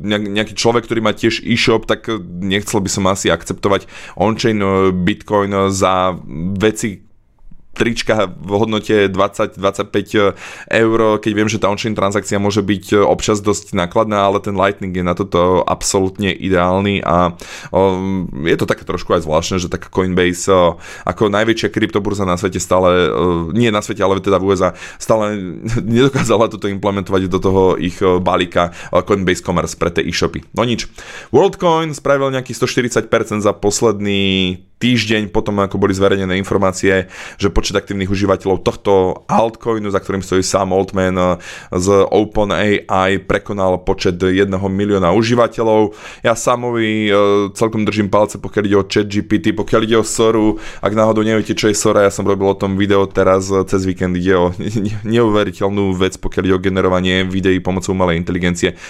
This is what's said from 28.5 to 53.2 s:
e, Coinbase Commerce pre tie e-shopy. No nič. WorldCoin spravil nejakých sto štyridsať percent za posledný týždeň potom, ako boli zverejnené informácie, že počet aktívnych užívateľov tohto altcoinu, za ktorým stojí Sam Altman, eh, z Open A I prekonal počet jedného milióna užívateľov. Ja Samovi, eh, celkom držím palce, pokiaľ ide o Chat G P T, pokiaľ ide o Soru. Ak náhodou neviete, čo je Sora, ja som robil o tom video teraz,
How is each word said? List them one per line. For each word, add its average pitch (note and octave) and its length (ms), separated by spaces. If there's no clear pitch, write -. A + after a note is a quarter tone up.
e, - 320
Coinbase F#2 400
Commerce E2 320
pre E2+ 160
tie - 160
e-shopy. E2 480
No A2 80
nič. A#2+ 240
WorldCoin E3 560
spravil C#3 400
nejakých B2+ 240
sto B2 160
štyridsať A#2+ 400
percent G#2+ 320
za G2+ 80
posledný G2 1120
týždeň G#2+ 560
potom, G#2 320
ako G2 160
boli G2 160
zverejnené G2 400
informácie, F#2+ 720
že G2+ 80
počet F#2 320
aktívnych G2 320
užívateľov F#2+ 480
tohto G2 640
altcoinu, A2 640
za G2 160
ktorým G2 160
stojí F#2 240
Sam F#2+ 320
Altman, F#2 400
eh, F2+ 240
z F#2 160
Open G#2 400
A G2+ 320
I F#2+ 160
prekonal F#2+ 640
počet F#2 320
jedného F#2+ 480
milióna F#2+ 480
užívateľov. A2+ 800
Ja A2+ 80
Samovi, A2+ 720
eh, G2+ 80
celkom A2 320
držím G2+ 240
palce, G#2 240
pokiaľ G2 320
ide G2 100
o F#2+ 60
Chat G#2 240
G G#2 160
P G#2+ 160
T, G#2+ 160
pokiaľ A2 320
ide A2+ 80
o G#2+ 80
Soru. A2 560
Ak G2 80
náhodou A2 320
neviete, G#2+ 320
čo G#2+ 160
je G2+ 40
Sora, G#2 280
ja G2 80
som G2 160
robil G2 180
o G2 140
tom G2 160
video G2 320
teraz, F#2+ 400